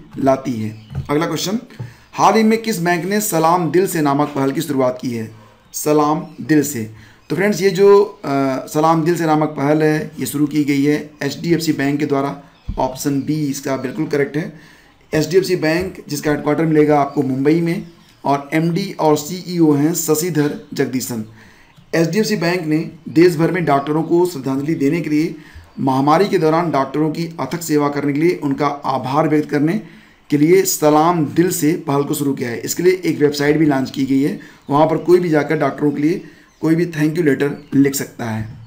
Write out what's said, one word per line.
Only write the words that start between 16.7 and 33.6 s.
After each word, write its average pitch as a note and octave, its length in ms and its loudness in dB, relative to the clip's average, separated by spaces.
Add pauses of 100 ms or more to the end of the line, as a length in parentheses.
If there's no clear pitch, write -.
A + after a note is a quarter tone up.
आपको C#3 220 0
मुंबई C3+ 380 2
में, E3+ 280 -4 (360)
और C#3 280 -2
एमडी E3+ 480 -2
और D#3 160 4
सीईओ E3+ 560 0
हैं D3 220 2
शशिधर D3+ 680 -2 (140)
जगदीशन। B2 500 -4 (680)
एचडीएफसी E3+ 420 0
बैंक E3+ 260 -2
ने D#3 280 -2 (180)
देश D#3+ 280 4
भर D#3+ 140 2
में E3+ 140 -2
डॉक्टरों D3+ 380 0
को F3 240 2
श्रद्धांजलि C#3 480 -4
देने D#3 260 0
के D3+ 100 -6
लिए D#3+ 260 0 (440)
महामारी C#3+ 480 2
के G3 100 2
दौरान D#3+ 320 2
डॉक्टरों C#3+ 400 0
की E3 300 -8
अथक E3 220 -6
सेवा D3 260 0
करने C#3+ 240 -2
के C#3+ 80 -2
लिए F3 220 0
उनका C#3+ 240 -2
आभार C3+ 640 -2
व्यक्त D3 220 0
करने D#3 320 0 (480)
के D3 80 2
लिए F3 240 6
सलाम D#3 640 2
दिल E3 240 2
से D#3 220 0
पहल C#3+ 300 -2
को D3 120 -4
शुरू C#3 200 -2
किया B2 140 -6
है। A#2 120 -8
इसके - 220 -6
लिए F3+ 220 2
एक D3 140 -2
वेबसाइट D3 380 2
भी D#3 100 2